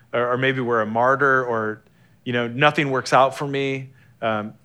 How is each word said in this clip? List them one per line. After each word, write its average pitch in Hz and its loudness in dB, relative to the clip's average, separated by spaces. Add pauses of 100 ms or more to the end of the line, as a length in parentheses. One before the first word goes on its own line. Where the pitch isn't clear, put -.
(120)
or, 123 0
or 123 0
maybe 131 0
we're 117 0
a 107 -2
martyr, 131 2
or, 110 -4 (420)
you 127 -6
know, 120 0
nothing 147 0
works 127 -2
out 135 4
for 147 -4
me. 135 -4 (300)
Um, 110 -4 (100)